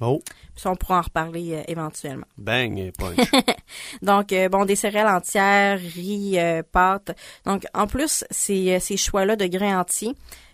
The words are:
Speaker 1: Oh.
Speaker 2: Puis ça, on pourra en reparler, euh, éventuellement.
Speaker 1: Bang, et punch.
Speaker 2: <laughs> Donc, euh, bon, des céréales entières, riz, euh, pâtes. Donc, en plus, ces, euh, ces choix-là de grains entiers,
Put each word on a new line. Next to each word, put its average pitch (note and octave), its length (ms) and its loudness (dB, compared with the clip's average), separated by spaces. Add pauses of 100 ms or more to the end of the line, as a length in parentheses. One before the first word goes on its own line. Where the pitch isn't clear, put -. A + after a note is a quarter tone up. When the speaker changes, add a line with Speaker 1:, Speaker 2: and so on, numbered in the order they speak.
Speaker 1:
Oh. B2 240 0
Speaker 2:
Puis - 360 -18
ça, G3 80 -2
on F#3 60 0
pourra F3+ 240 0
en - 20 4
reparler, E3 520 -6
euh, D3+ 140 -6
éventuellement. D#3 580 -8 (120)
Speaker 1:
Bang, A2 400 -2
et F#2 140 -6
punch. F2+ 260 -4
Speaker 2:
<laughs> - 840 0
Donc, G3+ 280 4
euh, F#3 180 4
bon, G3 160 4
des G3 100 2
céréales G#3 320 0
entières, G3 720 4
riz, F#3 580 -4
euh, E3+ 260 2
pâtes. F#3 540 2 (280)
Donc, F#3+ 180 -2 (100)
en G#3 140 0
plus, C#4 420 -2
ces, F#3+ 460 0
euh, F3+ 40 0
ces G3 180 -4
choix-là G3+ 380 2
de G3+ 120 0
grains F#3 320 0
entiers, G#3+ 340 -4 (400)